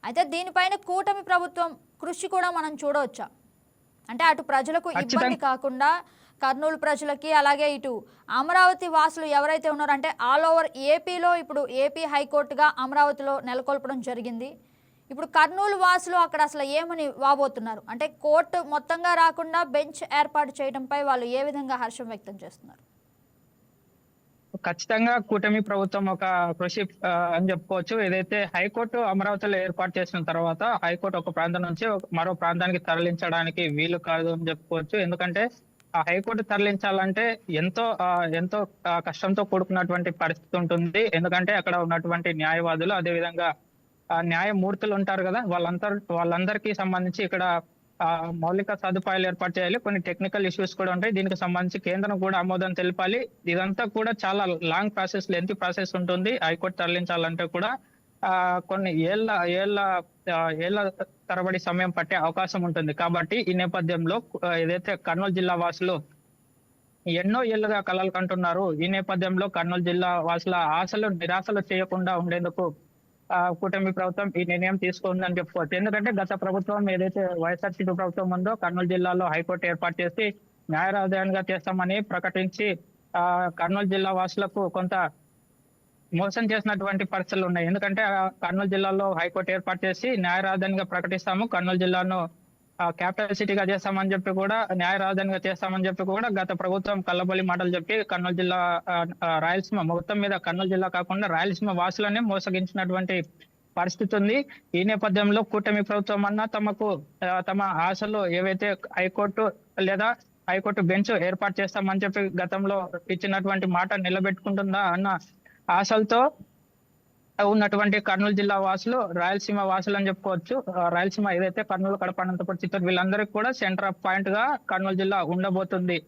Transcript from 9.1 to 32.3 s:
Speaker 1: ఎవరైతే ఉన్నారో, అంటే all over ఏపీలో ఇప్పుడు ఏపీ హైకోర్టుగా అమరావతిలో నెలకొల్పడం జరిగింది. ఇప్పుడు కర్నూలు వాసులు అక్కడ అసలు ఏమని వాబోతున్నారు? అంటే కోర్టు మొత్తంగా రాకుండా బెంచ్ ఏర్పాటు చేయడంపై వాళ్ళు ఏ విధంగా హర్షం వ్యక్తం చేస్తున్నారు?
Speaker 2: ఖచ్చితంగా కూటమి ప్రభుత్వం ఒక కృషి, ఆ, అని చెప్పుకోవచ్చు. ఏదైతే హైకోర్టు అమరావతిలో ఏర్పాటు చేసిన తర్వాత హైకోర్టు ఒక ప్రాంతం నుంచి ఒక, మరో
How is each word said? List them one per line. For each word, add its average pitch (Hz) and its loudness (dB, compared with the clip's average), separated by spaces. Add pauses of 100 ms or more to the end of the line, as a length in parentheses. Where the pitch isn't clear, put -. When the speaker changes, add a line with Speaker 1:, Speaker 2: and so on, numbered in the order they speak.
Speaker 1:
ఎవరైతే 302 2
ఉన్నారో, 294 0
అంటే 277 0
all 285 2
over 320 4
ఏపీలో 339 2
ఇప్పుడు 285 -2
ఏపీ 277 0
హైకోర్టుగా 294 2
అమరావతిలో 277 2
నెలకొల్పడం 262 -4
జరిగింది. 240 -8 (540)
ఇప్పుడు 294 -6
కర్నూలు 359 4
వాసులు 359 4
అక్కడ 330 4
అసలు 294 0
ఏమని 311 -2 (100)
వాబోతున్నారు? 269 2
అంటే 240 -2
కోర్టు 311 2
మొత్తంగా 330 0
రాకుండా 330 4
బెంచ్ 302 -2 (140)
ఏర్పాటు 294 2 (100)
చేయడంపై 269 -2
వాళ్ళు 254 0
ఏ 247 0
విధంగా 285 -4
హర్షం 240 -6
వ్యక్తం 202 -14
చేస్తున్నారు? - -20 (1600)
Speaker 2:
ఖచ్చితంగా 226 0
కూటమి 208 0
ప్రభుత్వం 202 -2
ఒక 190 -2 (360)
కృషి, 180 -2 (220)
ఆ, 175 0
అని 185 2
చెప్పుకోవచ్చు. 185 -2
ఏదైతే 190 0
హైకోర్టు 220 -2
అమరావతిలో 202 0
ఏర్పాటు 185 -2
చేసిన 175 -2
తర్వాత 165 0 (200)
హైకోర్టు 175 -2
ఒక 170 -6
ప్రాంతం 170 0
నుంచి 175 -2
ఒక, 202 0 (100)
మరో 170 0